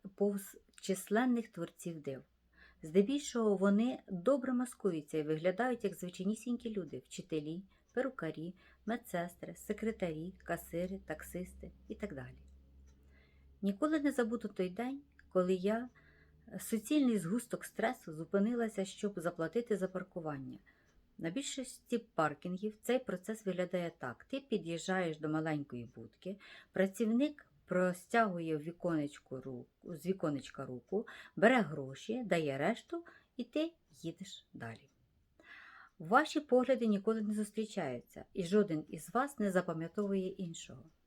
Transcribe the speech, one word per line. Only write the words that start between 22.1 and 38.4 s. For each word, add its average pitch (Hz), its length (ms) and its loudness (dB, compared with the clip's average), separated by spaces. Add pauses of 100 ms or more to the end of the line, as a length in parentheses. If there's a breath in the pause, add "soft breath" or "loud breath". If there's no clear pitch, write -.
цей 247 160 2
процес 214 480 -6
виглядає 180 520 -2
так. 123 260 -8
Ти 269 160 -6
під'їжджаєш 170 760 -2
до 156 100 -4
маленької 151 680 -2
будки, 117 420 -12 (360 loud breath)
працівник 226 720 2 (200)
простягує 180 880 2
в 147 60 -2
віконечко 151 800 -2
руку, 127 260 -10 (180)
з 170 220 -10
віконечка 151 580 -2
руку, 131 420 -4 (300 loud breath)
бере 233 240 8
гроші, 151 640 -4
дає 160 340 2
решту, 240 460 0 (320 loud breath)
і 240 80 -6
ти 311 280 -2 (300)
їдеш - 500 -10
далі. 113 360 -12 (1120 loud breath)
Ваші 262 420 6
погляди 254 460 4
ніколи 220 360 2
не 208 120 0
зустрічаються, 208 960 -4
і 190 120 -2